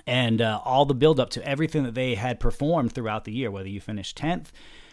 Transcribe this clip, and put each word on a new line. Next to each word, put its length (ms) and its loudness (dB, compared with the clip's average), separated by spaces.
and, 340 2
uh, 240 0
all 220 4
the 80 2
build 260 4
up 100 0
to 160 -6
everything 380 0
that 100 -6
they 200 0
had 260 -4
performed 520 2
throughout 320 -4
the 80 -10
year, 180 -4
whether 180 -8
you 120 -8
finished 360 -10
tenth, 340 -4